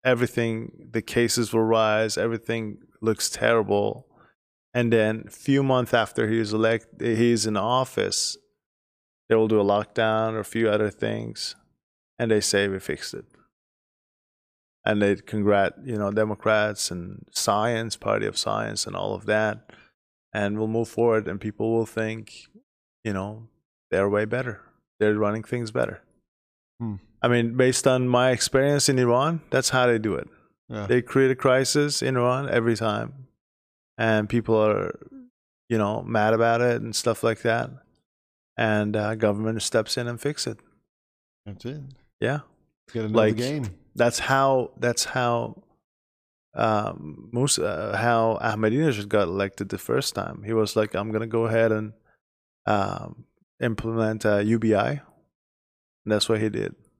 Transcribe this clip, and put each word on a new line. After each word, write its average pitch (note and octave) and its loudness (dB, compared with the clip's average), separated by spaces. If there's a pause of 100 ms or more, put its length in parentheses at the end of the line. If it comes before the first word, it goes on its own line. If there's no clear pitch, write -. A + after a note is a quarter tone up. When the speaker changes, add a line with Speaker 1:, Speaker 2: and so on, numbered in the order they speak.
Speaker 1:
everything, A#2 -2
the A2+ -2
cases A#2 0
will A2+ 4
rise, A2 2
everything A2 -4 (240)
looks A2 0
terrible. G#2 0 (680)
And A#2 2
then A2 2
few C#3 0
months C3 2
after A2+ 2
he's A2 0
elect-, A2 0
he's A#2 2
in G#2+ -2
office, A2 -2 (920)
they A2+ 6
will A2 4
do G#2+ 4
a G2+ 4
lockdown A2 0
or A2 -4
a G2+ -8
few A2+ 0
other G#2+ 2
things, - -6 (600)
and A#2 -2
they G#2+ 4
say, G2+ 2
"We F#2+ -4
fixed - -8
it." - -14 (1600)
And G#2+ 2
they G2+ 4
congrat-, G2+ 2 (100)
you B2 -6
know, G2+ -2
Democrats G#2+ 0
and F2+ -12
science, A2+ 0
party - -2
of - -4
science A1 -4
and - -10
all G#2 -4
of G2 -10
that, G#2+ -2 (640)
and G#2 -2
we'll A2 -2
move A2+ -2
forward, A2+ 2
and G2 -8
people A2 -4
will A2+ 0
think, A2 -8 (560)
you G#2+ -4
know, G#2 -8 (440)
they're G2 2
way G#2 0
better. A#2+ -6 (380)
They're G#2+ 4
running G#2+ 0
things A#2+ -6
better. B2 -4 (800)
Speaker 2:
Hmm. A2 -6 (260)
Speaker 1:
I A#2 0
mean, A#2+ 2
based B2+ 4
on B2+ 2
my B2 4
experience C#3 2
in C3 2
Iran, C3 2 (100)
that's C3 2
how B2+ 2
they A#2 4
do G#2+ 0
it. B1 -6 (400)
Speaker 2:
Yeah. G#2 -8
Speaker 1:
They B2 2
create C3+ 2
a B2+ 0
crisis C3+ 2
in C3 0
Iran B2+ 0
every A#2 2
time, A2+ -6 (680)
and A2 2
people A2+ 2
are, G2+ 0 (720)
you A#2 0
know, G#2 -2
mad A2 2
about A#2 2
it A#2+ 2
and A2+ -8
stuff - -2
like A2+ 0
that. A#2+ 0 (880)
And, G#2+ 0
uh, G#2+ -2
government A2 0
steps - -2
in A#2+ -6
and A#2+ -8
fix - -6
it. - -10 (840)
Speaker 2:
That's G2 -16
it. C#3+ -10 (380)
Speaker 1:
Yeah. C#3 -2 (520)
Speaker 2:
Get A2+ -4
another A2 0
Speaker 1:
Like, G#2+ 4
Speaker 2:
game. B2 -4 (200)
Speaker 1:
that's A#2+ 2
how, C3+ 2
that's A#2+ -2
how, A#2+ -2 (920)
um, G#2 -4
Mus-, B2+ 0
uh, G2+ -4
how A2+ 2
Ahmadinejad A2 0
got G2+ 2
elected G2 -4
the F#2+ -6
first C3 -4
time. - -8
He A2 -4
was A2 0
like, G#2+ 0
I'm G#2+ -4
gonna A2 -4
go A2+ 0
ahead A2+ 4
and G#2+ -2 (720)
um, G2 -2 (360)
implement, A2+ -2
uh, G#2 4
U A2 2
B A2 2
I. G#2+ 2 (1160)
And G#2 -2
that's G#2 0
what A2 2
he A2 0
did. - -6 (240)